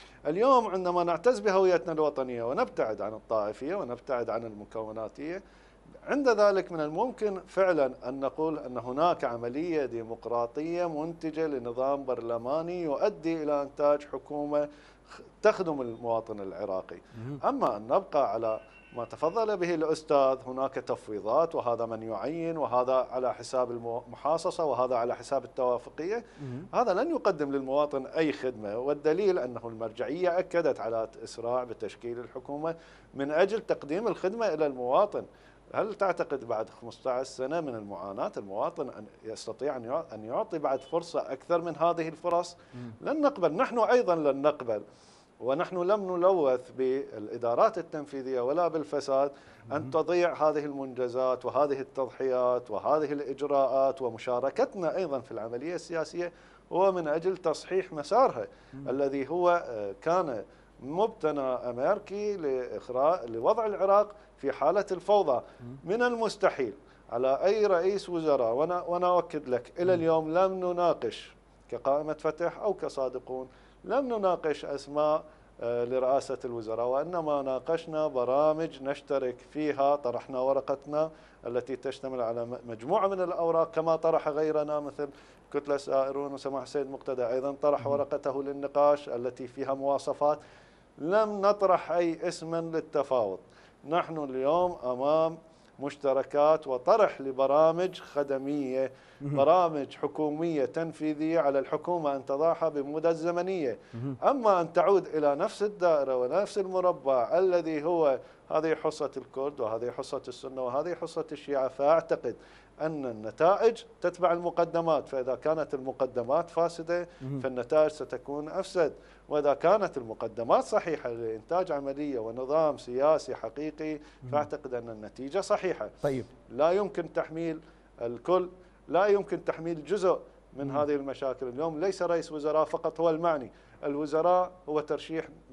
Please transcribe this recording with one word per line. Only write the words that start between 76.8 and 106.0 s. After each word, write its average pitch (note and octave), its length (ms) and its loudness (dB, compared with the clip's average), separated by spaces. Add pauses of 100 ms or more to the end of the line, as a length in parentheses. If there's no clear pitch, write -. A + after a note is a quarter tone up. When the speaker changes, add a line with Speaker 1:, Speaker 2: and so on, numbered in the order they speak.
Speaker 1:
وإنما D3+ 560 0
ناقشنا D#3 640 -2
برامج C#3+ 760 2
نشترك C3+ 540 -2 (140)
فيها، C#3+ 460 2
طرحنا B2+ 440 -4
ورقتنا C#3+ 720 0 (360)
التي B2 300 -4
تشتمل C3 440 -6
على A#2 240 -2
م-، A#2+ 220 -10
مجموعة C3+ 420 0
من F#3+ 120 -2
الأوراق E3 500 2
كما D#3+ 260 2
طرح D#3+ 320 2
غيرنا D3+ 520 0
مثل C#3+ 280 -8 (440)
كتلة C#3+ 240 0
سائرون، C#3 580 0
وسماح C#3 280 -6
السيد C3+ 280 -4
مقتدى B2+ 360 -4
أيضا C3 360 -2
طرح C#3+ 240 2
Speaker 2:
مم. C#3 60 0
Speaker 1:
ورقته C#3 500 -2
للنقاش C#3+ 640 2
التي B2 380 -6
فيها C3+ 280 -4
مواصفات. C#3 640 0 (600)
لم G#3 420 0
نطرح F#3+ 520 4
أي E3+ 360 0
اسما E3 320 -4
للتفاوض. C#3+ 800 0 (500)
نحن D#3 360 -2
اليوم D3 600 0
أمام D#3 540 2 (420)
مشتركات C#3+ 840 2
وطرح D#3+ 540 4
لبرامج D3+ 800 4
خدمية، C3+ 920 -2 (280)
Speaker 2:
مهم. C#3+ 160 -4
Speaker 1:
برامج D3+ 600 4
حكومية D3+ 680 0
تنفيذية D#3 760 -2
على C#3 180 4
الحكومة D3+ 580 -2
أن C3 100 -8
تضعها D#3 420 2
بمدة D3 440 0
زمنية. E3+ 640 -2 (160)
Speaker 2:
مهم. B2+ 280 -6
Speaker 1:
أما A3 380 4
أن E3 120 -2
تعود F3+ 340 6
إلى D3 280 2
نفس G3+ 280 -2
الدائرة E3 540 2